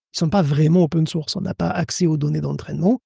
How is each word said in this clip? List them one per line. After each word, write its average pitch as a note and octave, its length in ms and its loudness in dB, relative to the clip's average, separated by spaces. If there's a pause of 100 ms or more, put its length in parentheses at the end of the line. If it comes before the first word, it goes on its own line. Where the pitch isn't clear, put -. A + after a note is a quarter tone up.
(140)
ils - 40 -8
sont E3 100 2
pas G3+ 140 2
vraiment D#3+ 420 4
open D#3+ 220 0
source. - 300 -4
On - 40 -6
n'a F#3 140 -6
pas E3+ 140 -2
accès E3+ 380 -2
aux D#3 100 2
données D3 240 -2
d'entraînement, D3 640 -2